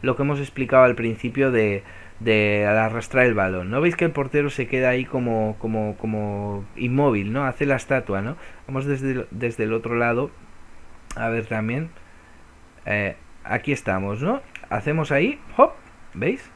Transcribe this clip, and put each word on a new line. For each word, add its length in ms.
lo 140
que 60
hemos 180
explicado 420
al 140
principio 560
de, 320
de 480
al 100
arrastrar 480
el 100
balón, 360
¿no? 100
Veis 140
que 120
el 40
portero 400
se 160
queda 220
ahí 160
como, 560
como, 380
como 680
inmóvil, 580
¿no? 120
Hace 220
la 100
estatua, 440
¿no? 160
Vamos 180
desde 280
el, 180
desde 320
el 100
otro 220
lado 380
a 140
ver 180
también. 440
Eh, 300
aquí 260
estamos, 520
¿no? 200
Hacemos 420
ahí, 260
hop, 140
¿veis? 420